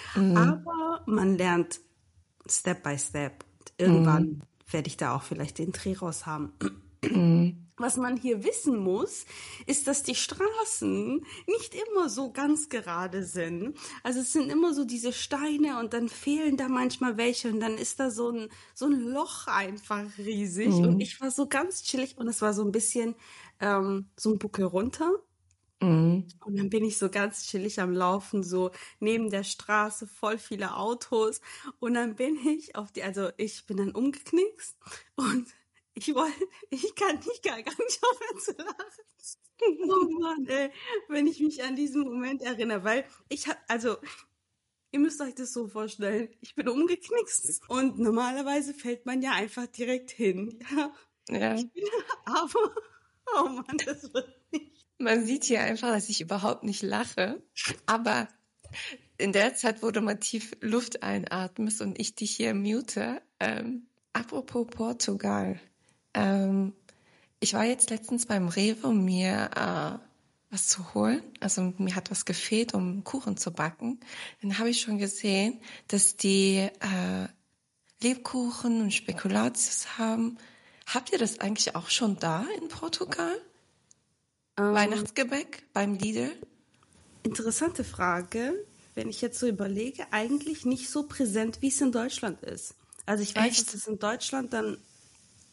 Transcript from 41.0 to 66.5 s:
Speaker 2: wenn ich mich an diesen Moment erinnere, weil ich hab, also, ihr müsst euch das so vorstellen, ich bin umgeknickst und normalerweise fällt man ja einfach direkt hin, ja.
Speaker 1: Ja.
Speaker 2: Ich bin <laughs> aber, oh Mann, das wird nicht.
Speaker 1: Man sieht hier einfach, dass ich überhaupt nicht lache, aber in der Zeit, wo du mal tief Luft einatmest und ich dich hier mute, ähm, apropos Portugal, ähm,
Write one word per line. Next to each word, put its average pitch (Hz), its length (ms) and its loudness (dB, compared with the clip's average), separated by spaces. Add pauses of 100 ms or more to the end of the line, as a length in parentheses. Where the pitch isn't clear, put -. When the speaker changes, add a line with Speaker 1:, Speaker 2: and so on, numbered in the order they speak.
Speaker 2:
wenn 294 180 2
ich 330 140 0
mich 294 240 0
an 262 100 -4
diesen 285 300 0
Moment 254 380 -4
erinnere, 220 420 -2
weil 233 200 2 (240)
ich - 200 -6
hab, 311 180 -4
also, 226 300 0 (960)
ihr 285 80 2
müsst 302 200 4
euch 262 140 -6
das 254 180 -8
so 233 140 -4
vorstellen, 214 600 -4 (120)
ich - 140 -20
bin - 140 -2
umgeknickst 349 1000 0
und 254 300 2
normalerweise 262 760 0
fällt 240 320 -6
man 254 160 0
ja 269 100 0
einfach 220 340 -2
direkt 247 460 -4
hin, 202 480 -2 (100)
ja. 285 220 0 (380)
Speaker 1:
Ja. 220 260 0
Speaker 2:
Ich 240 160 -4
bin 381 120 -6
<laughs> 440 400 -4
aber, 339 500 2 (600)
oh 269 120 4
Mann, 269 360 -6
das 285 200 -6 (100)
wird 254 180 -4 (200)
nicht. - 340 -8 (120)
Speaker 1:
Man 226 280 4
sieht 269 180 0
hier 220 180 4
einfach, 226 260 0
dass 208 200 2
ich 208 120 -2
überhaupt 196 420 -2
nicht 202 200 -4
lache, 208 600 -2 (440)
aber 220 420 2 (880)
in 196 160 2
der 214 240 4
Zeit, 220 260 0
wo 226 80 0
du 214 100 0
mal 208 200 0
tief - 400 -4
Luft 233 420 -2
einatmest 202 800 -2
und 196 180 -4
ich - 140 -4
dich - 220 -4
hier 226 180 0
mute, 214 640 -2 (200)
ähm, 240 460 -2 (260)
apropos 240 560 -4
Portugal, 202 920 -2 (540)
ähm, 196 580 4 (680)